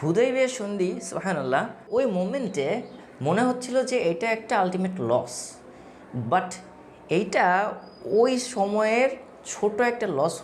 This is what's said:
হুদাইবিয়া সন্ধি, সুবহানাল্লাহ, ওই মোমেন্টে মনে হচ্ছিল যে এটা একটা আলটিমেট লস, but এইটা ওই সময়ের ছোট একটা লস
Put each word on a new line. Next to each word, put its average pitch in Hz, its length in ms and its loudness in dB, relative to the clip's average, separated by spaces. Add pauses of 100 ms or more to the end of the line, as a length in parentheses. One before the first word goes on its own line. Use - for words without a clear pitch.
হুদাইবিয়া 247 460 2
সন্ধি, 202 520 -2
সুবহানাল্লাহ, 147 680 -2 (220)
ওই 254 160 2
মোমেন্টে 196 760 -2 (380)
মনে 170 220 2
হচ্ছিল 254 400 0
যে 247 160 0
এটা 170 320 0
একটা 226 300 0
আলটিমেট 185 380 0
লস, 113 540 -2 (800)
but 185 240 0 (540)
এইটা 190 640 2 (320)
ওই 247 340 4
সময়ের 214 720 2 (340)
ছোট 208 360 -2
একটা 240 260 0
লস 151 380 0